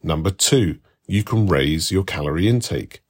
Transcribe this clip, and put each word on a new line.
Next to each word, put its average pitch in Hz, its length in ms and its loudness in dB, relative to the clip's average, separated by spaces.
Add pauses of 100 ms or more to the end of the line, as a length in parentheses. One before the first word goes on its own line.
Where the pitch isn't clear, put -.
Number 80 280 -2
two, 95 500 0 (260)
you 101 180 0
can 110 240 0
raise 78 440 0
your 95 140 0
calorie 80 420 -2
intake. - 640 -2